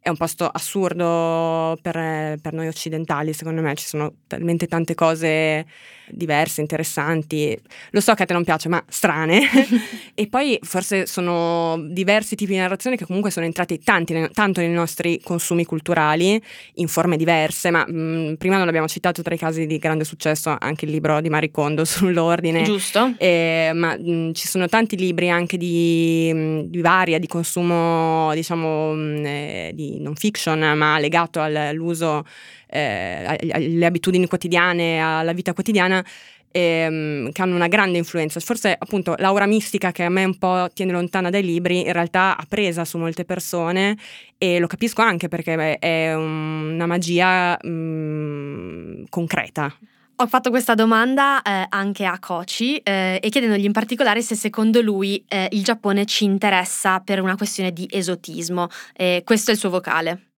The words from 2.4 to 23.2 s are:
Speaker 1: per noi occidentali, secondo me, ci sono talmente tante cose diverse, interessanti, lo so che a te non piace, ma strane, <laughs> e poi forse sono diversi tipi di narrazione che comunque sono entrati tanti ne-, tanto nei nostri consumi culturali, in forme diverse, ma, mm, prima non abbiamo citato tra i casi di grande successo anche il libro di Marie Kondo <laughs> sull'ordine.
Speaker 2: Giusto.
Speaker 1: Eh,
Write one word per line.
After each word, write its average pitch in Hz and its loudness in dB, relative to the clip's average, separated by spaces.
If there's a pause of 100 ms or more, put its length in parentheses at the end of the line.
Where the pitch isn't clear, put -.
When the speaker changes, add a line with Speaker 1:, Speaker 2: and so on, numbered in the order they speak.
Speaker 1:
per 156 -8
noi 160 -4
occidentali, 156 -4
secondo 160 -6
me, 147 -2
ci - -10
sono 151 -4 (140)
talmente 170 -2
tante 165 -2
cose 160 2 (400)
diverse, 156 -2
interessanti, 156 -2 (320)
lo 208 2
so 220 4
che 190 4
a - -6
te - 0
non 175 2
piace, 160 0
ma 170 0
strane, 160 2 (400)
<laughs> - -14
e 208 -2
poi 262 0
forse 190 -2
sono 170 0
diversi 202 0
tipi 196 -2
di 190 0
narrazione 190 -2
che 185 -8
comunque 196 -2
sono 170 -4
entrati 165 -2
tanti 175 2
ne-, 160 0
tanto 196 2
nei 170 2
nostri 170 0
consumi 170 0
culturali, 165 2 (340)
in 165 -2
forme 170 2
diverse, 160 2
ma, 165 2
mm, 160 -2
prima 185 0
non 180 2
abbiamo 160 0
citato 175 -2
tra 165 -4
i 170 -6
casi 160 -2
di 151 -2
grande 156 0
successo 156 -2
anche - -4
il 151 -4
libro 156 2
di 160 -2
Marie 156 0
Kondo 151 0
<laughs> - -2
sull'ordine. 170 2
Speaker 2:
Giusto. 208 2
Speaker 1:
Eh, 165 2